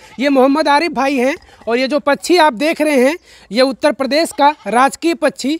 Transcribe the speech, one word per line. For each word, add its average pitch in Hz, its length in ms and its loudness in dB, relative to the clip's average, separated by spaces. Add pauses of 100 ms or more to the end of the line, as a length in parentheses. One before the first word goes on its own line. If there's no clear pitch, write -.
(200)
ये 277 100 0
मोहम्मद 277 380 2
आरिफ 302 240 0
भाई 269 240 -2
हैं 269 220 0 (300)
और 233 100 -2
ये 262 100 -2
जो 285 120 -2
पक्षी 285 380 0
आप 302 160 2
देख 294 280 -2
रहे 285 260 2
हैं, 330 100 0 (340)
ये 226 100 0
उत्तर 269 300 0
प्रदेश 269 400 -2
का 294 240 2 (120)
राजकीय 269 460 0
पक्षी 294 460 -4